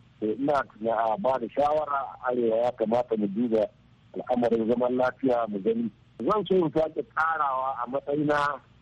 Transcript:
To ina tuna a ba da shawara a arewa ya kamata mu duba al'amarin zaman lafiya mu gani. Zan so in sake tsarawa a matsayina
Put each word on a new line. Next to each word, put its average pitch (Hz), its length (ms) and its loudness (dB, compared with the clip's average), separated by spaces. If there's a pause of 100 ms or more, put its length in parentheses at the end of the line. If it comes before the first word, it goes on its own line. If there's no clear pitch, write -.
(200)
To 107 60 -2
ina 131 380 0 (100)
tuna 110 200 -2
a 110 240 0
ba 127 220 0
da 117 80 -4
shawara 143 520 0 (140)
a 127 180 -4
arewa 117 260 2
ya 120 140 2
kamata 117 460 0
mu 104 100 0
duba 107 380 0 (480)
al'amarin 117 540 0
zaman 123 300 0
lafiya 123 500 0
mu 104 120 -6
gani. 113 300 -2 (300)
Zan 185 260 0
so 185 100 0
in 165 160 2
sake 156 300 0
tsarawa 143 800 -2
a 120 80 -4
matsayina 147 680 0 (220)